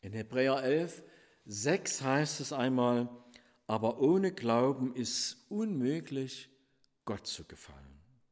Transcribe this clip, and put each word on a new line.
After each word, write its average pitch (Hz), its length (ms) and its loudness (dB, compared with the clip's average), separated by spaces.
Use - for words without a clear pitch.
In 98 120 -12
Hebräer 127 480 0
elf 156 420 0
sechs 123 560 -2
heißt 143 400 0
es 135 100 -6
einmal: 123 580 2
„Aber 110 320 0
ohne 180 340 4
Glauben 123 600 2
ist - 540 -6
unmöglich, 151 1000 -4
Gott 104 200 -8
zu - 200 -10
gefallen.“ 69 560 -20